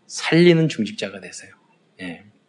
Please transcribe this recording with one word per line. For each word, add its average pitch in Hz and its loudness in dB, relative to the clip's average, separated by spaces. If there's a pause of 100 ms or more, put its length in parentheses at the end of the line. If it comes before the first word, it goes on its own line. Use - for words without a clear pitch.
살리는 165 2
중직자가 98 -8
되세요. - -20 (500)
예. - -14 (260)